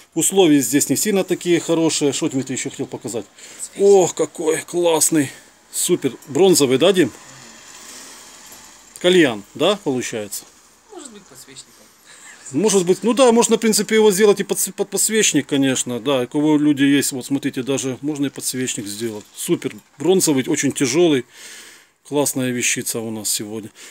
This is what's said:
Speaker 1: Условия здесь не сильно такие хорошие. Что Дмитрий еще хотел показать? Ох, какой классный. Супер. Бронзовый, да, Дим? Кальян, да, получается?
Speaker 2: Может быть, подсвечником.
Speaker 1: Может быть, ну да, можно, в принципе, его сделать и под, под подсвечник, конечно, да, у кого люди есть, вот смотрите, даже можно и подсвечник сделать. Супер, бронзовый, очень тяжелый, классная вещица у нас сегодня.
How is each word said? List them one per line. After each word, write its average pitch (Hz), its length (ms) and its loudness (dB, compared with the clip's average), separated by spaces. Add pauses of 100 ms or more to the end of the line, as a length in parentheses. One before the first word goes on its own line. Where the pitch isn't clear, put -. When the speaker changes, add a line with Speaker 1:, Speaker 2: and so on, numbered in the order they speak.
(140)
Speaker 1:
Условия 165 460 4
здесь 127 300 0
не 131 60 0
сильно 196 280 0
такие 175 360 0
хорошие. 160 520 0
Что 151 160 -2
Дмитрий 131 280 -6
еще 139 120 -6
хотел 131 180 -10
показать? 113 380 -10 (540)
Ох, 196 360 4
какой 160 480 -4
классный. 165 680 0 (420)
Супер. 147 400 -2 (140)
Бронзовый, 143 500 4
да, 170 160 4
Дим? 165 180 2 (1900)
Кальян, 151 460 2 (100)
да, 196 280 0
получается? 120 640 -6 (480)
Speaker 2:
Может 294 200 -20
быть, 202 100 -20
подсвечником. 135 500 -20 (800)
Speaker 1:
Может 185 340 2
быть, 180 160 2
ну 226 100 2
да, 247 200 6
можно, 226 240 4
в - 20 2
принципе, 220 380 0
его 214 160 6
сделать 202 260 4
и 196 60 -2
под, 196 140 -6 (180)
под 196 120 -6
подсвечник, 196 600 0
конечно, 131 500 -2
да, 127 240 -2
у 123 60 -6
кого 151 280 2
люди 143 280 2
есть, 139 260 2
вот 127 160 -8
смотрите, 135 380 -4
даже 131 380 -4
можно 143 240 -4
и 131 40 -4
подсвечник 123 560 -8
сделать. 104 380 -10 (100)
Супер, 143 400 -4 (240)
бронзовый, 151 480 2
очень 143 240 0
тяжелый, 143 540 2 (840)
классная 131 440 -2
вещица 120 480 -4
у 113 100 -8
нас 107 200 -6
сегодня. 107 400 -8 (200)